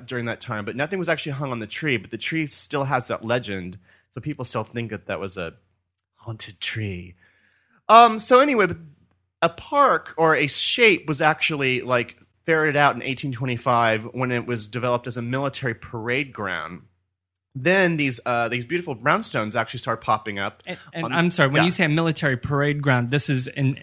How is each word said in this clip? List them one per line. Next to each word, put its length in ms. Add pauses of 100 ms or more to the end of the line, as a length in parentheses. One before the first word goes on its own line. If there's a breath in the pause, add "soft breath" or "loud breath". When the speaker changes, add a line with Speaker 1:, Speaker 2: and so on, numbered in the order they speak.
Speaker 1:
during 220
that 160
time, 240
but 100
nothing 220
was 100
actually 240
hung 200
on 60
the 80
tree, 300
but 140
the 80
tree 280
still 380
has 240
that 160
legend. 540 (320 soft breath)
So 100
people 240
still 180
think 280
that 160
that 140
was 180
a 160 (640)
haunted 440
tree. 540 (760 soft breath)
Um, 300
so 220
anyway, 260
but 100 (640)
a 80
park 680
or 160
a 120
shape 640
was 140
actually, 580
like, 380 (260)
ferreted 320
out 180
in 80
eighteen 300
twenty-five 800
when 200
it 140
was 220
developed 380
as 100
a 60
military 520
parade 580
ground. 500 (760)
Then 380
these, 300
uh, 240
these 160
beautiful 280
brownstones 640
actually 220
start 220
popping 360
up 280
Speaker 2:
And, 120 (140)
and 140
Speaker 1:
on 80
Speaker 2:
I'm 160
sorry, 180
when 140
Speaker 1:
yeah. 20
Speaker 2:
you 60
say 160
a 20
military 480
parade 460
ground, 260
this 220
is 160
an, 360